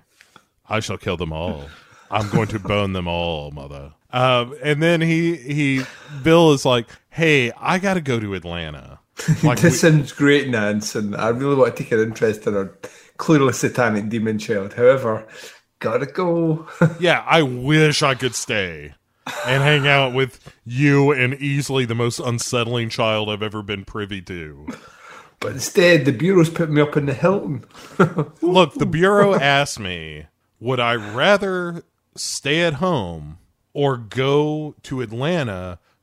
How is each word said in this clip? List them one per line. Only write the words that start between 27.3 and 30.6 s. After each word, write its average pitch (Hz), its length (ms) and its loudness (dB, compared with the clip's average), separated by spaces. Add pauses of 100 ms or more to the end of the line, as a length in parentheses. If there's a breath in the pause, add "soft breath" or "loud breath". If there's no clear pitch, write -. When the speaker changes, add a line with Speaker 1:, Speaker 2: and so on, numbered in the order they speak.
Speaker 2:
<laughs> 165 420 0
Speaker 1:
Look, 330 340 4
the - 120 -2
Bureau 190 480 2
asked 139 460 2
me, 80 460 -10 (340)